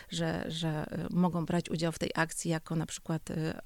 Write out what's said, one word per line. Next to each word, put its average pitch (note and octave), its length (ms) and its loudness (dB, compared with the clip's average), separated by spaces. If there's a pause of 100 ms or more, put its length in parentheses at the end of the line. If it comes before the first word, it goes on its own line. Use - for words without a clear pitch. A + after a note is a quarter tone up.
(100)
że, E3+ 380 0
że, D#3+ 200 0
e, D#3 420 -2
mogą F3 360 4
brać F3 240 2
udział E3 220 2
w - 60 -8
tej - 160 -2
akcji - 360 0
jako D#3+ 260 0
na D#3 100 0
przykład, - 440 -4
e, D#3+ 360 -2